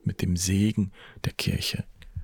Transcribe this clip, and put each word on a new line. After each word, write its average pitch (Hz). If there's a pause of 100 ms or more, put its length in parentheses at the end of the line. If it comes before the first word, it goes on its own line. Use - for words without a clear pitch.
mit -
dem 90
Segen 95 (320)
der -
Kirche. - (380)